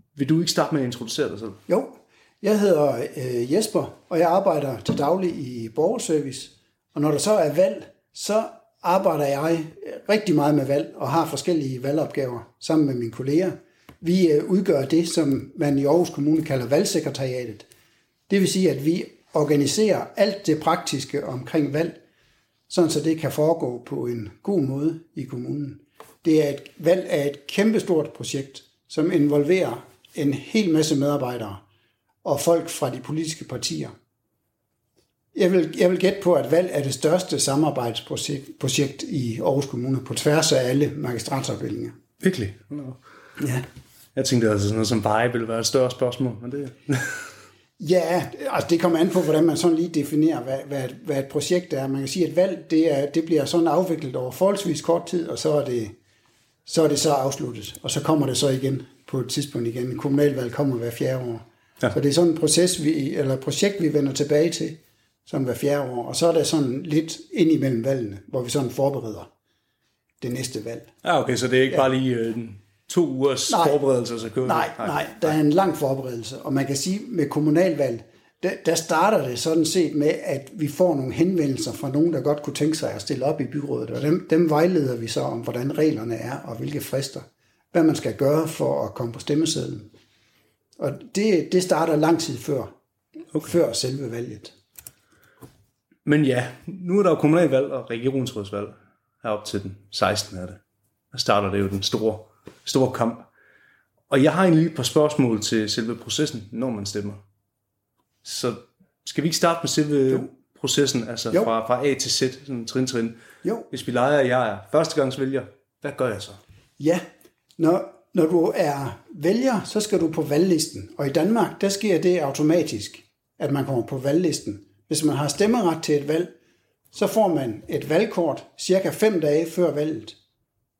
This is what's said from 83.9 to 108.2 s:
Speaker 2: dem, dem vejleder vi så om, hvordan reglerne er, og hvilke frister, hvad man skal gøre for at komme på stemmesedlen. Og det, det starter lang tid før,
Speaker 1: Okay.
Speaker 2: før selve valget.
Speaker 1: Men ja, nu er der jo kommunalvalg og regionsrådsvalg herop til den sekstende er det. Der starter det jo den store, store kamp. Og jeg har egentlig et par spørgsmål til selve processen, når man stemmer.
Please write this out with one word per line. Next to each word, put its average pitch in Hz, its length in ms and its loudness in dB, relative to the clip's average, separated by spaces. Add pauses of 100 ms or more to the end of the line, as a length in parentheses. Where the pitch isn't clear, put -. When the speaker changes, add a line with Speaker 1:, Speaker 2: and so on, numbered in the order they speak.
Speaker 2:
dem, 156 280 0
dem 160 200 4
vejleder 151 460 2
vi 117 120 -6
så 135 140 -4
om, 123 180 -4
hvordan 123 380 -4
reglerne 120 380 0
er, 123 220 -8
og - 200 -12
hvilke 135 240 -6
frister, - 400 -6 (500)
hvad 170 120 4
man 156 120 4
skal 113 200 -4
gøre 151 320 2
for 143 380 -2
at 107 80 -8
komme 117 200 -6
på - 60 -14
stemmesedlen. - 600 -2 (1000)
Og 135 120 -4 (240)
det, 196 360 2
det 180 120 4
starter 160 320 2
lang 156 240 4
tid 135 180 -6
før, 123 360 -4 (600)
Speaker 1:
Okay. - 160 -4
Speaker 2:
før 165 240 2
selve 131 380 -4
valget. 117 420 -10 (1500)
Speaker 1:
Men 147 200 4
ja, 127 220 0 (200)
nu 175 320 -2
er 208 40 6
der 190 60 4
jo 160 60 4
kommunalvalg 147 500 4
og 135 240 -8
regionsrådsvalg 117 800 -4 (560)
herop 107 220 -4
til 98 180 -6
den 95 140 -12 (140)
sekstende 95 500 -2
er 90 40 -10
det. 92 100 -14 (560)
Der - 60 -16
starter 101 340 0
det 101 80 0
jo 98 100 2
den 98 140 -6
store, 107 340 -2 (480)
store 131 280 2
kamp. 117 260 -2 (880)
Og 135 140 4
jeg 156 100 6
har 175 100 4
egentlig 165 220 6
et 160 100 -4
par 131 80 -2
spørgsmål 131 580 2
til 107 280 0
selve 117 260 -4
processen, 123 560 -4
når 123 180 -4
man 101 160 -6
stemmer. 104 280 -6 (1080)